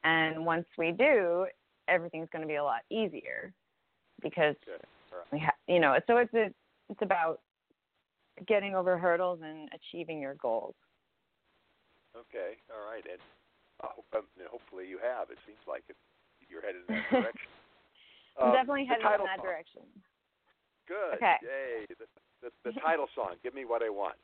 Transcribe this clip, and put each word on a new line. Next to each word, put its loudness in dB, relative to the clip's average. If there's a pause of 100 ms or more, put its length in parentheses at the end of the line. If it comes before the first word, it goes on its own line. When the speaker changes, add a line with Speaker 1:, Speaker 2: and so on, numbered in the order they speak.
Speaker 1:
And 2
once 0 (120)
we 2
do, 4 (420)
everything's 0
gonna -6
be -4
a -2
lot -2
easier -4 (680)
because 2
Speaker 2:
Okay. -14 (300)
All -12
right. -12
Speaker 1:
we -4
ha-, 2 (100)
you 6
know, 6
so 6
it's 2
a, 2 (340)
it's -6
about 0 (1040)
getting 2
over 2
hurdles 2
and -14
achieving -10
your -6
goals." -2 (1400)
Speaker 2:
Okay, -8 (160)
all -12
right, -12
and -14 (640)
I -10
hope, -20
um, -2 (240)
hopefully -14
you -10
have. -4
It -18
seems -20
like -8
it, -20 (560)
you're -14
headed -8
in -2
that -6
Speaker 1:
<laughs> 0
Speaker 2:
direction. -8 (840)
Speaker 1:
I'm 4
Speaker 2:
Um, 8
Speaker 1:
definitely 4
Speaker 2:
the 4
Speaker 1:
headed 2
in 8
Speaker 2:
title 2
Speaker 1:
that -2
Speaker 2:
song. -6
Speaker 1:
direction. -10 (1080)
Speaker 2:
Good. -2
Speaker 1:
Okay. 6
Speaker 2:
Yay. -6
The, -18 (360)
the, -10 (160)
the -4
Speaker 1:
<laughs> -2
Speaker 2:
title 2
song, -4
"Give -8
Me -10
What 0
I 0
Want." -4